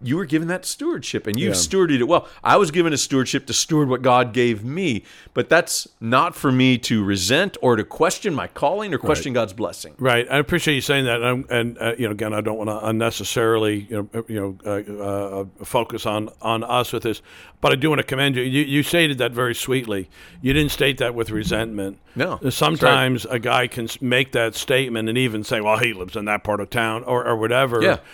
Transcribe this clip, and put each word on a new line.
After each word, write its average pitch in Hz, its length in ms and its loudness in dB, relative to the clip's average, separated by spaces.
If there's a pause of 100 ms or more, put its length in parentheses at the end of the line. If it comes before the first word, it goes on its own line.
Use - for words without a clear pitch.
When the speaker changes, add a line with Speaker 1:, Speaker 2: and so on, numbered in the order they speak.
Speaker 1:
you 127 160 -2
were 190 80 -2
given 160 240 -2
that 180 160 -6
stewardship, 285 640 -6
and 107 120 -2
you've 202 160 0
Speaker 2:
Yeah. - 60 0
Speaker 1:
stewarded 170 400 2
it 120 40 2
well. 156 220 2 (160)
I 131 140 6
was 190 140 4
given 165 240 2
a - 20 0
stewardship 131 500 0
to 120 60 -6
steward 151 360 2
what 127 120 0
God 123 320 4
gave 117 320 2
me, 139 380 -2 (320)
but - 160 0
that's - 360 2 (140)
not 131 340 2
for 143 160 0
me 127 280 6
to 110 260 0
resent 101 560 0
or 120 160 4
to 107 80 0
question 175 500 -2
my 95 120 -4
calling 190 480 -4
or - 20 0
Speaker 2:
Right. - 80 -6
Speaker 1:
question 147 300 0
God's 110 180 0
blessing. 95 460 -8
Speaker 2:
Right. 123 320 2
I 135 80 2
appreciate 156 380 0
you 127 40 -2
saying 139 260 0
that. 117 160 0
And, 123 280 0
and, 117 280 0
uh, 117 200 -2
you 123 80 0
know, 107 60 -2
again, 107 200 -4
I 107 80 -2
don't 107 160 -2
wanna 107 220 -4 (420)
unnecessarily, 107 720 0
you 104 220 -6
know, 113 80 -6
uh, - 80 -6
you 110 120 -4
know, 98 240 -6
uh, 101 760 -4 (220)
uh, - 20 -14
focus 117 420 -4
on, 107 220 -2 (140)
on 113 200 -2
us 120 300 -2
with 113 100 -4
this, 113 200 -2 (380)
but 139 120 4
I - 40 4
do 135 140 0
wanna 139 120 0
commend 135 340 0
you. 127 60 0
You, 131 220 2
you 139 180 2
stated 156 360 2
that 120 140 0
very 120 220 0
sweetly. 113 540 -4 (340)
You 131 100 2
didn't 147 200 2
state 139 260 0
that 120 160 -2
with 113 160 -4
resentment. 107 680 -4 (160)
Speaker 1:
No, 151 180 -2 (100)
that's - 20 -4
right. 131 80 0
Speaker 2:
Sometimes 139 760 2
a 123 100 -4
guy 123 280 0
can 117 180 -6
s-, - 160 -10
make 131 320 0
that 113 220 0
statement 120 540 -2
and 117 100 0
even 110 260 0
say, 113 160 -2
"Well, 107 180 2
he 117 140 0
lives 92 240 -8
in 104 100 -6
that 104 180 -2
part 104 160 -2
of 101 100 -8
town," 113 340 -2
or, 123 220 0
or 117 100 2
whatever, 117 460 2
Speaker 1:
Yeah. 170 160 4 (160)